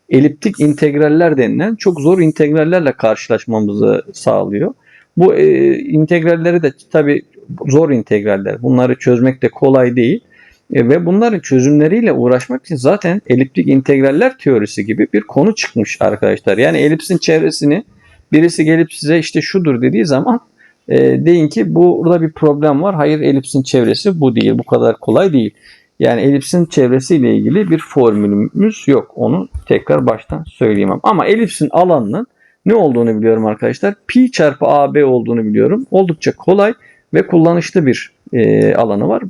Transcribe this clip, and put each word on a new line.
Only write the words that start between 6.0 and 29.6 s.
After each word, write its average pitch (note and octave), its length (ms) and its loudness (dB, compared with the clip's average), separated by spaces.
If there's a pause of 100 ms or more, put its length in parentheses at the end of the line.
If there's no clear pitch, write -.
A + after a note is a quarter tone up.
de C#3 100 -2 (180)
tabii C#3+ 300 0 (460)
zor D3 240 2
integraller. G#2 680 -2
Bunları B2+ 340 0
çözmek B2+ 460 0
de A#2 80 -2
kolay C3 460 0
değil. B2+ 260 0 (520)
E, B2 160 0
ve E3+ 160 0
bunların G#3 340 0
çözümleriyle D3+ 720 2
uğraşmak B2+ 520 -2
için E3+ 100 -6
zaten E3+ 520 -2
eliptik C3 400 -2
integraller C#3 720 0
teorisi G#2+ 480 -2
gibi A2+ 280 -2
bir G#3 80 0
konu G#3 340 0
çıkmış - 440 -6
arkadaşlar. G2+ 580 -2
Yani D3 200 0
elipsin D#3+ 400 -2
çevresini D#3+ 680 0 (480)
birisi D#3+ 340 2
gelip D#3+ 280 0
size D#3 260 -2
işte D#3 220 -4
şudur D3 400 -2
dediği F#3 240 0
zaman, D#3+ 340 0 (480)
e, C3 380 2
deyin E3 220 4
ki E3+ 280 -4
burada E3+ 460 2
bir D#3+ 100 -2
problem D3 500 0
var. F#3+ 140 -2
Hayır, D3+ 240 0
elipsin C#3 440 -2
çevresi C3 560 0
bu C3 160 2
değil. A2+ 220 0
Bu A#2+ 60 -4
kadar A#2 360 0
kolay D#3+ 340 0
değil. A2+ 200 0 (460)
Yani B2 220 0
elipsin C#3+ 440 0
çevresiyle C3 720 0
ilgili D3 340 0
bir D#3+ 100 0
formülümüz A2 1080 0
yok. C3+ 280 0
Onu D3+ 340 -2 (160)